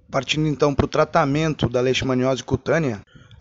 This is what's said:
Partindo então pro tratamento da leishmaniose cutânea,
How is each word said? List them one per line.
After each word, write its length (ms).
Partindo 360
então 280
pro 120
tratamento 840
da 120
leishmaniose 640
cutânea, 560